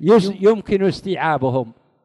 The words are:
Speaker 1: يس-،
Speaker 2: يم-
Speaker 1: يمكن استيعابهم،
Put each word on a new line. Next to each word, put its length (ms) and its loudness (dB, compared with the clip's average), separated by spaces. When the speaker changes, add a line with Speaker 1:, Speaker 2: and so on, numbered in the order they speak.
Speaker 1:
يس-، 280 4
Speaker 2:
يم- 100 -10
Speaker 1:
يمكن 440 0
استيعابهم، 880 -2